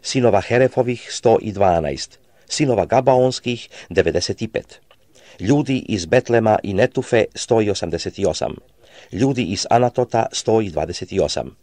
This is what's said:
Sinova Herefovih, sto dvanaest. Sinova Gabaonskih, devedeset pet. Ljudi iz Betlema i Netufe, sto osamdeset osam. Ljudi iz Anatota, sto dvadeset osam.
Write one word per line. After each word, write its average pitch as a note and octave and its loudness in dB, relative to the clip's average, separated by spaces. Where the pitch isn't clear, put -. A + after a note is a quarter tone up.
Sinova A2+ 2
Herefovih, B2 0
sto - 4
dvanaest. F2 0
Sinova A#2 0
Gabaonskih, B2+ 0
devedeset F2 0
pet. - -8
Ljudi C3 0
iz F#2 -4
Betlema A2+ 2
i G2+ -6
Netufe, A#2 0
sto - -2
osamdeset F2 -6
osam. - -4
Ljudi B2 0
iz F#2+ -4
Anatota, A#2+ 0
sto A2+ 0
dvadeset E2+ -6
osam. C2+ -4